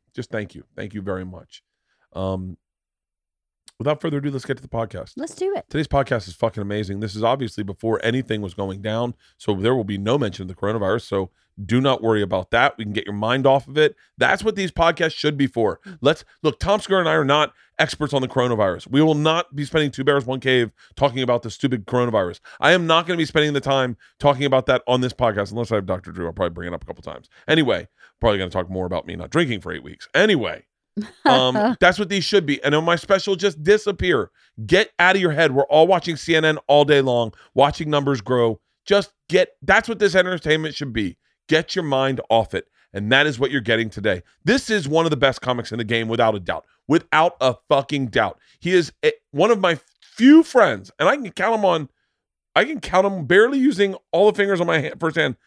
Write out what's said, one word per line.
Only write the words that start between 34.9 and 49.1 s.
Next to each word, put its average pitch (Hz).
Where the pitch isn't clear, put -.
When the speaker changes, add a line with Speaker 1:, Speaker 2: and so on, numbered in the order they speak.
Speaker 1:
out 180
of 196
your 175
head. 151
We're 135
all 156
watching 175
C 165
N 160
N 156
all 147
day 143
long, 120
watching 147
numbers 139
grow. 117
Just 202
get, 175
that's 208
what 214
this 190
entertainment 156
should 139
be. 101
Get 160
your 180
mind 135
off 113
it. 87
And 101
that 139
is 135
what 135
you're 139
getting 113
today. 98
This 226
is 202
one 160
of 165
the 151
best 127
comics 120
in 113
the 120
game, 113
without 113
a 101
doubt. 85
Without 160
a 127
fucking 139
doubt. 104
He 175
is 175
a, 151